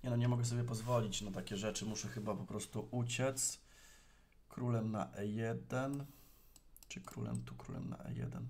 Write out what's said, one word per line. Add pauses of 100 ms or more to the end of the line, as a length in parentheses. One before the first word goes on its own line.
Nie
no,
nie
mogę
sobie
pozwolić
na
takie
rzeczy.
Muszę
chyba
po
prostu
uciec. (880)
Królem
na
E
jeden. (800)
Czy
królem
tu,
królem
na
E
jeden.